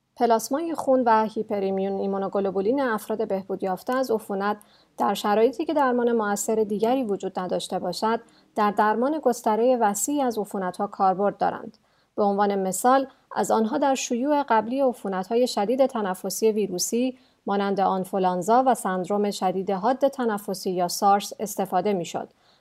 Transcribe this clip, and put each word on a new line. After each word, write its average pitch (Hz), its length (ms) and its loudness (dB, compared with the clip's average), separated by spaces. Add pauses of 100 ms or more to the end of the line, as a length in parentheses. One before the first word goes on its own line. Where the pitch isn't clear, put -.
(160)
پلاسمای 254 580 0
خون 262 320 2
و 220 200 4
هیپریمیون 196 760 -4
ایمونوگلوبولین 196 800 -2
افراد 220 480 -4
بهبود 190 340 -6
یافته 190 340 -4
از 262 140 -2
عفونت 208 460 -2 (420)
در 220 160 2
شرایطی 220 500 2
که 320 100 -2
درمان 247 380 2
مؤثر 214 420 0
دیگری 220 500 0
وجود 196 340 -4
نداشته 180 400 -4
باشد، 214 420 -2 (340)
در 208 160 2
درمان 220 520 2
گستره 233 540 2
وسیعی 233 460 0
از 233 160 0
عفونت‌ها 196 480 -4
کاربرد 196 520 0
دارند. - 400 -4 (380)
به 214 80 2
عنوان 202 340 2
مثال، 247 480 2 (280)
از 214 160 -2
آنها 220 280 2
در 277 160 2
شیوع 269 480 0
قبلی 233 380 0
عفونت‌های 233 640 0
شدید 240 400 2
تنفسی 214 680 -2
ویروسی 214 680 -2 (280)
مانند 196 340 0
آنفولانزا 190 840 2
و 247 80 6
سندروم 202 560 -2
شدید 190 400 -2
حاد 233 380 0
تنفسی 208 600 -4
یا 175 180 0
سارس 202 520 2
استفاده 196 520 -2
می‌شد 170 360 -4 (320)